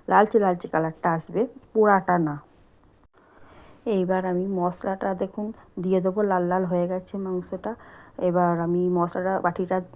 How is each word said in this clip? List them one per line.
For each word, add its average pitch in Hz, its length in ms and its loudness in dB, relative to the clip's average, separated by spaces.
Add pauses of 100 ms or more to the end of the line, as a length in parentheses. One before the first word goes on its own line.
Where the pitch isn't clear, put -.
লালচে 202 300 6
লালচে 185 300 0
কালারটা 160 440 -2
আসবে, 165 280 -4 (320)
পোড়াটা 196 460 4
না। 151 160 -2 (1500)
এইবার 185 420 0
আমি 180 200 -2
মশলাটা 190 680 -2
দেখুন 196 320 -6 (320)
দিয়ে 185 220 0
দেবো, 185 220 -2
লাল 185 220 2
লাল 185 200 0
হয়ে 175 240 0
গেছে 185 300 -8
মাংসটা। 190 540 -6 (460)
এবার 175 420 2
আমি 175 280 0
মশলাটা, 180 520 0
বাটিটা, 180 360 -2 (200)